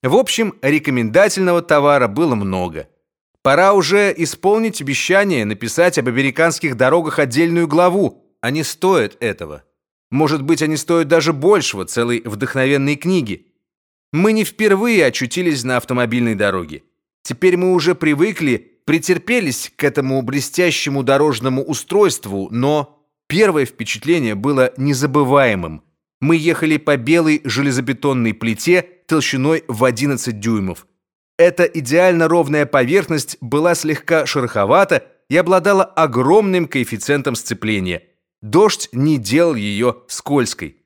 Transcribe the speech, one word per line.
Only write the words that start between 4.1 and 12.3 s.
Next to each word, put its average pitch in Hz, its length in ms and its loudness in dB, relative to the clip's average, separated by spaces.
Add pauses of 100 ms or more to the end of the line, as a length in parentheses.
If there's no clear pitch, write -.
исполнить 202 640 -2
обещание 151 640 0
написать 117 540 0
об 127 100 0
американских 135 680 -2
дорогах 151 440 0
отдельную 165 480 0
главу. 175 720 0
Они 139 240 -4
стоят 156 560 0
этого. 85 420 -8 (480)
Может 147 320 0
быть, 151 200 0
они 156 140 -2
стоят 165 300 -2
даже 160 260 2
большего, 143 520 0
целой 117 400 -4
вдохновенной 135 720 -2